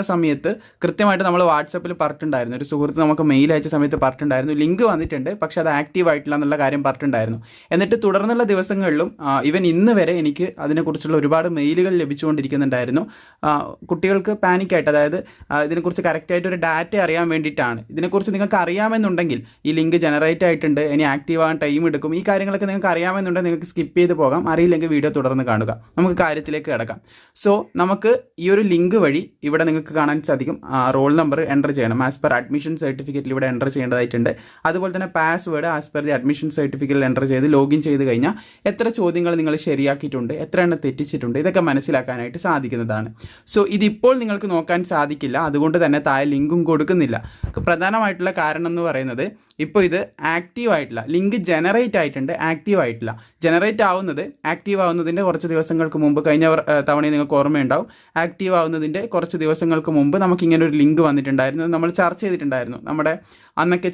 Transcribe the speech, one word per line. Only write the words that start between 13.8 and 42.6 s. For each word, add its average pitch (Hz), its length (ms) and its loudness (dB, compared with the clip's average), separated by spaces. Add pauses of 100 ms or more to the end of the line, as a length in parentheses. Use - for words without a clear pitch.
കുട്ടികൾക്ക് 190 420 0 (100)
പാനിക്കായിട്ട്, 180 500 2
അതായത്, 151 240 2 (320)
ആ, 147 120 0
ഇതിനെക്കുറിച്ച് 170 460 -2
കറക്റ്റായിട്ട് 175 400 -2
ഒരു 180 180 -4
ഡാറ്റ 165 300 -2 (100)
അറിയാൻ 165 220 0
വേണ്ടിയിട്ടാണ്. 147 600 -2
ഇതിനെക്കുറിച്ച് 185 460 -2
നിങ്ങൾക്ക് 202 280 0
അറിയാമെന്നുണ്ടെങ്കിൽ 180 800 -2 (220)
ഈ 151 80 0
ലിങ്ക് 160 240 2
ജനറേറ്റ് 165 540 2
ആയിട്ടുണ്ട്, 151 320 0 (140)
ഇനി 156 60 2 (120)
ആക്റ്റീവ് 160 320 -2
ആകാൻ 156 180 -2
ടൈം 147 220 0
എടുക്കും, 151 340 -2
ഈ - 80 -10
കാര്യങ്ങളൊക്കെ 196 380 0
നിങ്ങൾക്ക് 196 280 -2
അറിയാമെന്നുണ്ടെങ്കിൽ 180 560 -2
നിങ്ങൾക്ക് 165 220 -6
സ്കിപ്പ് 160 280 -2
ചെയ്ത് 175 220 4
പോകാം, 143 220 2 (100)
അറിയില്ലെങ്കിൽ 165 420 2
വീഡിയോ 147 220 0
തുടർന്ന് 131 340 0
കാണുക. 110 200 0 (260)
നമുക്ക് 180 180 2 (100)
കാര്യത്തിലേക്ക് 151 460 -4
കിടക്കാം. 113 260 -4 (440)
So 208 80 2 (300)
നമുക്ക് 196 300 2 (320)
ഈ 170 120 0
ഒരു 214 160 4
ലിങ്ക് 175 320 4
വഴി 147 180 2 (280)
ഇവിടെ 160 200 2
നിങ്ങൾക്ക് 156 300 -2
കാണാൻ 151 180 2 (120)
സാധിക്കും, 139 280 -2 (200)
ആ, - 20 2 (180)
റോൾ 135 140 4 (100)
നമ്പർ 147 200 0 (120)
എൻ്റർ 143 240 2
ചെയ്യണം. 117 320 0
As 135 140 -6
per 151 160 2
admission 143 340 -4 (100)
certificate-ിൽ 135 520 -6
ഇവിടെ 131 180 0
എൻ്റർ 123 220 -2
ചെയ്യേണ്ടതായിട്ടുണ്ട്. 123 560 0 (380)
അതുപോലെ 185 280 -2
തന്നെ 190 120 -6 (100)
password 160 560 0
as 151 180 -6
per 147 140 -2
the 147 100 0
admission 143 400 -2
certificate-ിൽ 139 520 0
എൻ്റർ 131 240 0
ചെയ്ത് 131 140 2 (100)
ലോഗിൻ 143 300 4
ചെയ്ത് 139 220 0
കഴിഞ്ഞാൽ 131 260 0 (360)
എത്ര 233 180 -2 (100)
ചോദ്യങ്ങൾ 170 420 0
നിങ്ങൾ 156 160 0 (100)
ശരിയാക്കിയിട്ടുണ്ട്, 139 680 -2 (100)
എത്ര 170 200 -2
എണ്ണം 165 200 0
തെറ്റിച്ചിട്ടുണ്ട്, 131 580 -4
ഇതൊക്കെ 180 260 0
മനസ്സിലാക്കാനായിട്ട് 131 800 -2
സാധിക്കുന്നതാണ്. 117 600 -2 (460)